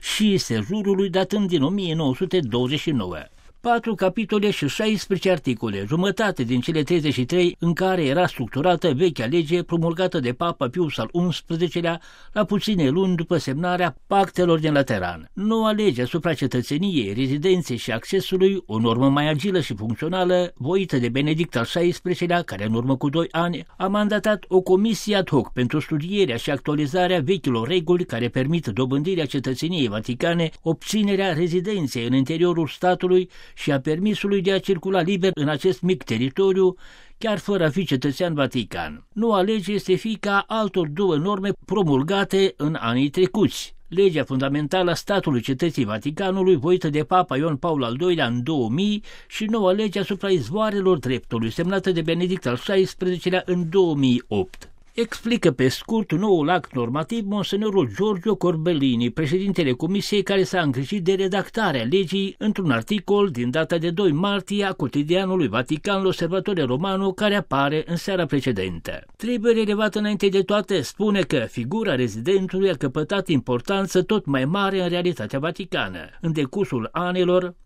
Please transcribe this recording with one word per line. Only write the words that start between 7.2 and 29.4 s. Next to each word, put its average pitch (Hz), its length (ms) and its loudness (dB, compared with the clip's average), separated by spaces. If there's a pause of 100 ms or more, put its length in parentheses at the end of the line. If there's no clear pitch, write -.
trei 175 340 2
în 170 140 2
care 185 320 0
era 160 220 2
structurată 156 680 0
vechea 143 320 0
lege 165 380 0
promulgată 170 560 0
de 123 140 -2
Papa 165 340 -2
Pius 160 300 -2
al 113 140 -4
unsprezecelea, 170 880 -2 (320)
la 208 100 0
puține 190 460 0
luni 185 260 2
după 165 220 0
semnarea 170 580 -2 (120)
pactelor 180 520 2
din 156 140 2
Lateran. 90 600 0
Noua 220 380 0
lege 202 300 2
asupra 160 320 -2
cetățeniei, 135 800 0
rezidenței 143 640 0
și 120 140 -6
accesului, 185 720 0
o 110 140 -2
normă 120 300 4
mai 147 200 2
agilă 175 300 0
și 123 160 -4
funcțională, 175 800 0
voită 165 420 0
de 120 120 0
Benedict 151 460 0
al 117 100 0
șaisprezecelea, 175 760 0
care 101 240 -8
în 110 80 0
urmă 127 240 0
cu 147 120 0
doi 160 220 0
ani 165 340 -2 (120)
a 185 100 -2
mandatat 208 600 0
o 185 140 4
comisie 202 540 2
ad 190 140 0
hoc 131 220 2
pentru 127 280 0
studierea 165 560 0
și 117 160 -4
actualizarea 151 680 0
vechilor 127 460 0
reguli 175 380 2
care 120 220 -4
permit 139 400 -2
dobândirea 139 580 0
cetățeniei 139 600 -2